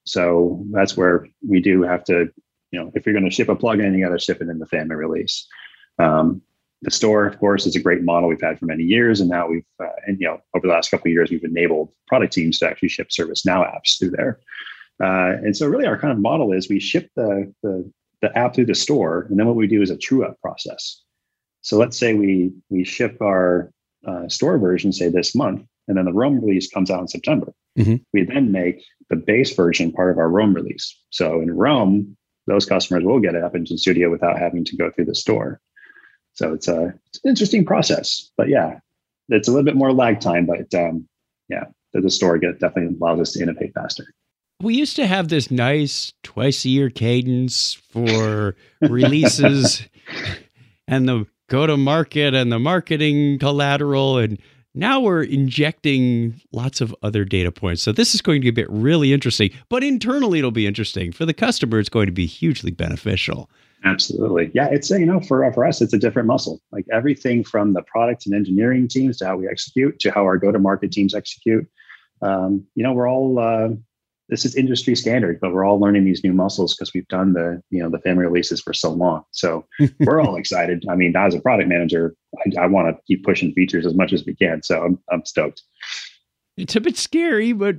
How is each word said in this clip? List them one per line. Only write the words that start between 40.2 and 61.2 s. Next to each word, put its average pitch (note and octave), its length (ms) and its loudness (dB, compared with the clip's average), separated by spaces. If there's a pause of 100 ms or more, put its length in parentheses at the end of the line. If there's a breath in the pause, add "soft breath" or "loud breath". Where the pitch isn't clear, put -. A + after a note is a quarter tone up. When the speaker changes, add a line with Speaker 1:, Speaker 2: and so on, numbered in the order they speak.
Speaker 1:
time, E2+ 260 0
but, - 280 -4
um, E2 320 -2 (420)
yeah, F2+ 160 -8 (280)
the, - 80 -2
the F#2 100 2
store F2 280 2
get, E2+ 220 -2
definitely E2+ 400 -2
allows E2+ 200 0
us D#2+ 120 -2
to - 100 -6
innovate E2 320 -6
faster. - 300 -10 (560)
Speaker 2:
We A3+ 140 -2
used C#4+ 220 -2
to C#4 100 0
have F#3 220 0
this D#3 220 0
nice C3+ 640 0 (100)
twice - 420 -2
a C3 40 0
year C3+ 220 2
cadence B2 840 0
for A2 800 -2 (140 soft breath)
Speaker 1:
<laughs> - 140 -12
Speaker 2:
releases C#3 1000 4 (1040 loud breath)
and C3 220 0
the A#2 180 0 (220)
go C#3 180 2
to D#3 100 2
market D3 580 0
and B2 180 2
the A2+ 60 0
marketing D3 800 0
collateral. C#3+ 800 0
And A2 200 0 (360 soft breath)
now C4 260 0
we're F3+ 220 2
injecting C3 1200 0 (120)
lots B2 280 -6
of A#2 220 -2
other G#2 220 -2
data F#2 260 0
points. E2+ 320 -4
So - 100 0
this A#3 220 2
is - 60 0
going D3 220 2
to B2 100 4
get A#2 180 -2
really C#3 420 2
interesting, A#2+ 380 2 (180 loud breath)
but B3+ 140 0
internally B3+ 580 0
it'll B2+ 100 0
be A2 160 0
interesting. G2+ 460 -4
For - 120 -4